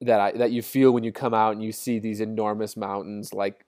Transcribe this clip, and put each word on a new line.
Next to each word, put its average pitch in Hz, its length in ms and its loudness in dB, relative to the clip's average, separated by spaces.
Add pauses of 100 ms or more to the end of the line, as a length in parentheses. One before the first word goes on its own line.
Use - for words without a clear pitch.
that 117 180 4
I, 101 120 2
that 117 200 0
you 120 100 -2
feel 131 300 6
when 120 120 2
you 113 80 -4
come 117 220 -4
out 110 200 4
and 107 100 -8
you 110 100 -6
see 117 260 -4
these 107 220 -4
enormous 107 560 -4
mountains, 101 560 -8
like, 98 340 -4